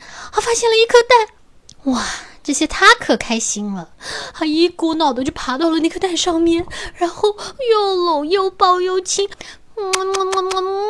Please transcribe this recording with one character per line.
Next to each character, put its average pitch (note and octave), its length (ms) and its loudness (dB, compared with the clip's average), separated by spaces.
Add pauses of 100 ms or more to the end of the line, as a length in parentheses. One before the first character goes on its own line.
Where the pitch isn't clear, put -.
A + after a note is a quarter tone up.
(320)
它 - 80 -4
发 A#4 140 0
现 A#4 160 2
了 A4 60 4
一 A4+ 100 4
颗 A#4+ 160 6
蛋。 - 880 0
哇！ A3+ 120 -4 (380)
这 D4 100 -2
些 D4+ 140 0
它 G4+ 280 6
可 D4 220 2
开 A3+ 220 -2
心 G#3 340 -4
了， F#3 180 -8 (440)
它 E4 100 -4
一 D#4+ 240 2
股 E4 260 -2
脑 D#4 180 2
的 B3 100 -4
就 C#4+ 80 -4
爬 - 260 -6
到 E4 140 2
了 D#4+ 80 2
那 D#4 100 2
颗 E4 120 -10
蛋 F4+ 160 -2
上 E4 240 0
面， E4+ 260 2 (300)
然 F4 120 0
后 G#4 280 0 (340)
又 G4+ 240 2
搂 E4+ 300 0
又 F#4+ 260 0
抱 F4+ 300 2
又 F#4 200 -2
亲， G4+ 300 -4 (460)
么 F#4+ 280 -4
么 F#4+ 200 -2
么 F#4+ 180 -2
么 F#4+ 180 -4
么， F#4+ 100 -4 (200)